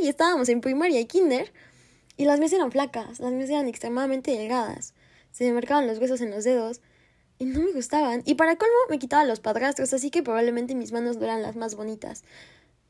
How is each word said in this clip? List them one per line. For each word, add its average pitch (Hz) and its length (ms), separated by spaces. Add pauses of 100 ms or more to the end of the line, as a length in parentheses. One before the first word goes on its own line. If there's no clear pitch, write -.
estábamos 294 460
en 240 140
primaria 277 360
y 233 60
kinder 277 480 (640)
y 285 80
las 285 160
mías 320 140
eran 294 180
flacas, 247 480
las 247 120
mías 262 180
eran 294 180
extremadamente 262 640
delgadas. 226 640 (360)
Se - 140
me 247 80
marcaban 247 340
los 220 140
huesos 254 220
en 214 100
los 208 100
dedos 240 380 (580)
y 254 60
no 262 160
me 359 100
gustaban. 254 540
Y 285 100
para 320 220
colmo, 453 180 (160)
me 302 80
quitaba 294 260
los 226 140
padrastros, 262 540
así 269 180
que 339 140
probablemente 240 500
mis 226 160
manos 233 280
no 220 80
eran 226 140
las 214 140
más 226 220
bonitas. 214 480 (640)